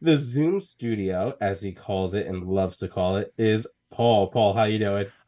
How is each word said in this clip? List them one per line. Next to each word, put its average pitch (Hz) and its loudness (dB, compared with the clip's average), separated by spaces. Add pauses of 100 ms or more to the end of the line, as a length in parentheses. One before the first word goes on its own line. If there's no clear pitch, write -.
the 156 4
Zoom 151 0
studio, 104 -4
as 98 -2
he 98 -6
calls 95 -4
it 101 -2
and 92 -6
loves 95 -2
to 92 -6
call 95 -2
it, 101 -4
is 110 2 (240)
Paul. 110 4
Paul, 104 2
how 110 2
you 107 0
doing? 101 0 (220)